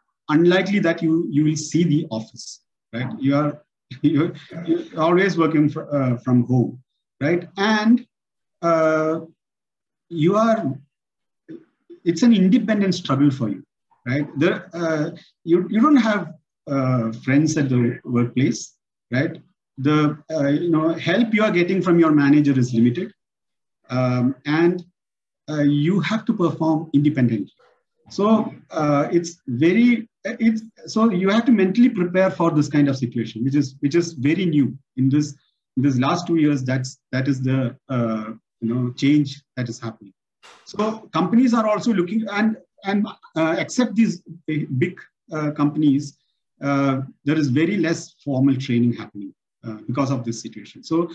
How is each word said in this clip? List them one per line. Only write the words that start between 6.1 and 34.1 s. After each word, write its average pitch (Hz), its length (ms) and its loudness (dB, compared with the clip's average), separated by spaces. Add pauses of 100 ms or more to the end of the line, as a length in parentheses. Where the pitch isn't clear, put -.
from 123 280 2
home, 123 360 0 (380)
right? 170 260 -2 (120)
And, 220 480 2 (560)
uh, 160 580 0 (880)
you 170 280 0
are, 220 420 0 (1200)
it's 170 200 -2
an 233 100 6
independent 196 600 2
struggle 139 360 0
for 110 200 -4
you, 95 120 -10 (460)
right? 139 180 -2 (120)
There, 180 340 -2
uh, 165 380 -4 (340)
you, 175 240 0
you 214 120 0
don't 294 160 6
have, 208 360 0 (340)
uh, 127 460 -2
friends 147 460 0
at 139 100 0
the 123 360 0
workplace, 123 720 -2 (340)
right? 147 300 -4 (380)
The, 151 380 2 (140)
uh, 143 180 -2
you 165 220 0
know, 160 240 2
help 214 400 0
you 214 80 0
are 214 80 2
getting 175 320 0
from 170 160 2
your 160 140 4
manager 143 460 4
is 120 140 0
limited, 120 400 0 (760)
um, 127 440 0 (120)
and, 175 380 0 (680)
uh, 151 120 -2
you 147 380 2
have 220 260 -4
to 240 60 0
perform 160 640 -2
independently. 139 580 2 (560)
So, 208 460 0 (160)
uh, 147 420 0
it's 170 340 -2
very, 214 600 2 (160)
it's, 226 380 -2 (240)
so 226 240 2
you 185 180 0
have 220 180 2
to 277 60 4
mentally 208 360 4
prepare 180 420 2
for 165 200 0
this 151 180 0
kind 143 200 2
of 131 80 -2
situation, 117 480 -6
which 135 100 0
is, 139 260 -2
which 143 140 -2
is 170 200 0